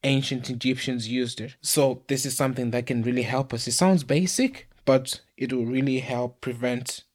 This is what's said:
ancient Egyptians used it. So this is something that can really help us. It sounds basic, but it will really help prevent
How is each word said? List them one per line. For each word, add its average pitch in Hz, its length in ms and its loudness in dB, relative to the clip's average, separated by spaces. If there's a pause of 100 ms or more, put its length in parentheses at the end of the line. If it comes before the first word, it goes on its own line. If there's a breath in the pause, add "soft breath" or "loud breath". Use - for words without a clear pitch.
ancient 135 440 0
Egyptians 127 600 -2
used 120 320 -4
it. 120 200 -10
So 135 460 2
this 135 180 -2
is 131 120 -4
something 127 340 0
that 123 160 -2
can 120 160 0
really 123 200 0
help 131 300 -2
us. 117 140 -4
It 120 60 -2
sounds 180 320 4
basic, 185 640 0 (160)
but 131 360 2 (160)
it 127 160 -4
will 123 140 0
really 131 320 2
help 123 420 -4
prevent 123 640 -4 (120)